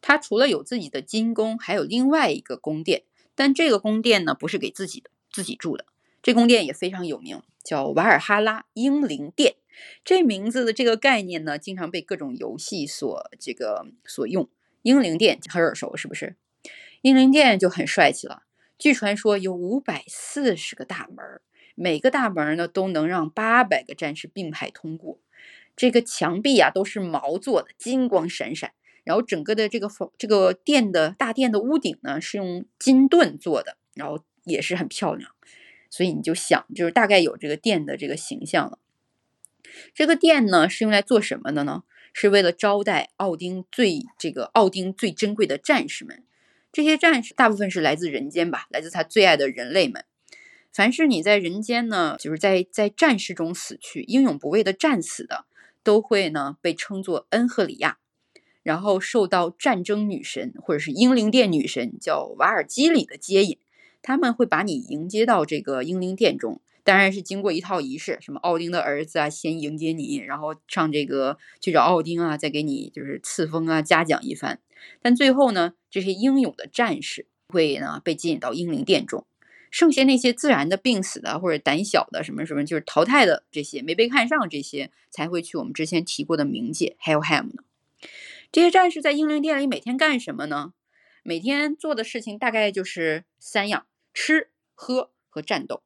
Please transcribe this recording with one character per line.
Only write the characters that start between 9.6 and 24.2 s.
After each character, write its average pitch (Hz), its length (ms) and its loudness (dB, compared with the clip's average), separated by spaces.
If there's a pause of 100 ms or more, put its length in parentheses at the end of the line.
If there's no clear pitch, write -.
这 370 160 4
名 214 300 0
字 254 120 -2
的 226 80 0
这 254 120 -2
个 233 120 2
概 233 280 2
念 175 200 -6
呢， 151 140 -4
经 190 180 -12
常 170 140 -8
被 170 120 -8
各 180 140 -8
种 139 220 -10
游 117 180 -8
戏 160 300 -8
所， 131 540 -8
这 - 120 -12
个， 107 360 -6 (180)
所 127 220 -6
用。 180 200 -4 (360)
英 262 180 6
灵 165 160 -2
殿 180 220 4 (100)
很 175 100 -4
耳 170 140 2
熟， - 240 -10
是 - 100 -10
不 - 60 -12
是？ - 220 -12 (640)
英 262 140 6
灵 262 160 8
殿 269 260 6
就 185 100 2
很 170 200 -2
帅 151 240 4
气 - 160 -10
了， - 160 -18 (340)
据 294 160 4
传 208 240 -2
说 208 220 2
有 185 160 -4
五 180 240 -2
百 175 280 -8
四 - 480 -4
十 - 200 -10
个 - 100 -14
大 - 220 -12
门 - 120 -20
儿， - 220 -18 (320)
每 170 240 -2
个 254 140 2
大 254 180 0
门 165 140 -2
儿 151 120 0
呢， 170 120 -4
都 190 220 -2
能 156 180 -2
让 175 200 -2
八 220 360 2
百 - 200 0
个 - 120 -16
战 151 200 -8
士 - 120 -16